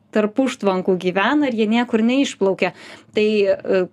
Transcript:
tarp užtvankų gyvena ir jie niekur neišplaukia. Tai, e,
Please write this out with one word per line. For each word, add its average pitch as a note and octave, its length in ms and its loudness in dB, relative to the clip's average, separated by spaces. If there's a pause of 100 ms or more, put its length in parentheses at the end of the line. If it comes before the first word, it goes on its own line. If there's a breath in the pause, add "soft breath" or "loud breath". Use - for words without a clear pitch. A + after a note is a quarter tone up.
(120)
tarp G#3+ 320 0
užtvankų F#3 560 0
gyvena G#3 480 0
ir A#3 80 -4
jie A3 160 0
niekur A#3 320 0
neišplaukia. G3 720 0 (400 loud breath)
Tai, G#3+ 120 2 (180)
e, F#3 460 0